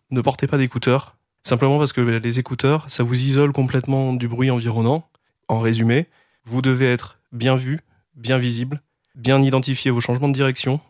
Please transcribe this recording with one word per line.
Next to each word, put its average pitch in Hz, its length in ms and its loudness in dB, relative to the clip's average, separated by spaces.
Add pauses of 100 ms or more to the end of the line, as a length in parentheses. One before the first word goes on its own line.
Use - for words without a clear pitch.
Ne 131 100 -2
portez 135 280 0
pas 147 100 -2
d'écouteurs, 131 580 -2 (280)
simplement 135 340 2
parce 147 160 0
que 127 80 0
les 117 380 0
écouteurs, 135 500 -2
ça - 140 -2
vous 123 200 0
isole 139 300 2
complètement 131 600 0
du 123 140 -2
bruit 123 240 0
environnant. 117 560 0 (400)
En 113 120 0
résumé, 113 480 2 (360)
vous 113 180 -4
devez 131 300 2
être - 280 -6 (120)
bien 123 240 0
vu, 131 240 -4 (360)
bien 127 240 -2
visible, 123 420 -4 (340)
bien 131 260 2
identifier 131 500 0
vos 120 100 0
changements 123 280 -2
de 139 40 0
direction, 135 560 -2